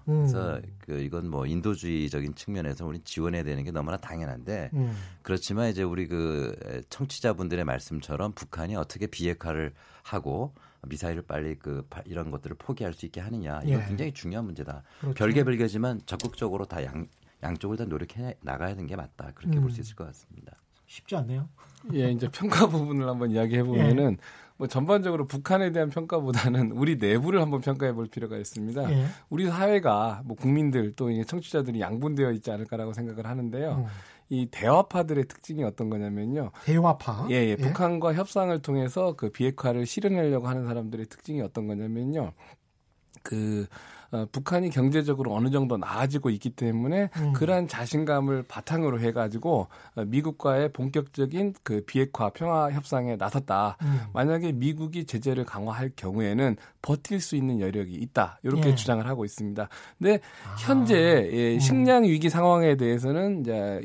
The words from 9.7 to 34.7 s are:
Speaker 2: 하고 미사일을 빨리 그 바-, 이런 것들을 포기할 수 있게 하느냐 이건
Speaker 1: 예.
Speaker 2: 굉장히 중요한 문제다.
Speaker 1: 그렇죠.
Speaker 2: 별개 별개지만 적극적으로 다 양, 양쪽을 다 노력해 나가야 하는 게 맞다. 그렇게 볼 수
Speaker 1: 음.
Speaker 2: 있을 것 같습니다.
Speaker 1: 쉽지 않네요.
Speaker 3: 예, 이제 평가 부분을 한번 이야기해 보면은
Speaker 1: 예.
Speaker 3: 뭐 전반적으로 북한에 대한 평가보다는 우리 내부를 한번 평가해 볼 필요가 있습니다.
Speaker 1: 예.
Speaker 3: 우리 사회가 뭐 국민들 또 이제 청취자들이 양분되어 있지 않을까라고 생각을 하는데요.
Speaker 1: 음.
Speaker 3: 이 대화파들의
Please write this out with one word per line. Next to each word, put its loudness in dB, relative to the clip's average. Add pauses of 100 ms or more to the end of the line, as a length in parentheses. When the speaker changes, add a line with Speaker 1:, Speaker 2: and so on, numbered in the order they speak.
Speaker 2:
하고 -6 (340)
미사일을 -6
빨리 -6
그 -8
바-, -12
이런 -8
것들을 -10
포기할 -6
수 -12
있게 -12
하느냐 -6
이건 2
Speaker 1:
예. -6
Speaker 2:
굉장히 -4
중요한 -8
문제다. -10 (180)
Speaker 1:
그렇죠. -4
Speaker 2:
별개 6
별개지만 0
적극적으로 -4
다 -6
양, -8 (360)
양쪽을 -4
다 -6
노력해 -8
나가야 -6
하는 -8
게 -8
맞다. -12
그렇게 0
볼 2
수 -6
Speaker 1:
음. -8
Speaker 2:
있을 -14
것 -10
같습니다. -20 (320)
Speaker 1:
쉽지 -10
않네요. -4 (460)
Speaker 3:
예, 4
이제 0
평가 4
부분을 0
한번 0
이야기해 2
보면은 4
Speaker 1:
예. -2 (400)
Speaker 3:
뭐 -4
전반적으로 0
북한에 0
대한 0
평가보다는 0
우리 2
내부를 4
한번 0
평가해 0
볼 -4
필요가 -8
있습니다. -4
Speaker 1:
예. 4 (240)
Speaker 3:
우리 0
사회가 2
뭐 -8
국민들 2
또 -2
이제 0
청취자들이 -2
양분되어 0
있지 -4
않을까라고 -6
생각을 -8
하는데요. -4
Speaker 1:
음. 0 (440)
Speaker 3:
이 0
대화파들의 4